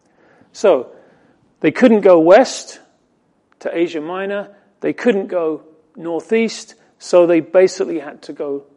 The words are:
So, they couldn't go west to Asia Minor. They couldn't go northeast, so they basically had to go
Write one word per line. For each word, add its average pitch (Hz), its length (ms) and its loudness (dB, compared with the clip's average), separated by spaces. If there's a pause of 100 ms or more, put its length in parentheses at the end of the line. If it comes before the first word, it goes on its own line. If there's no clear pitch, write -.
(520)
So, 156 380 0 (680)
they 151 140 -2
couldn't 220 300 2
go 180 180 6
west - 580 2 (800)
to - 180 -10
Asia 160 240 -4
Minor. 196 500 -8 (280)
They 151 140 -4
couldn't 202 340 -2
go 160 360 -6 (340)
northeast, 170 800 -6 (260)
so 180 220 2
they 170 160 2
basically 185 580 0
had 143 220 -14
to 151 140 -16
go 143 300 -10 (120)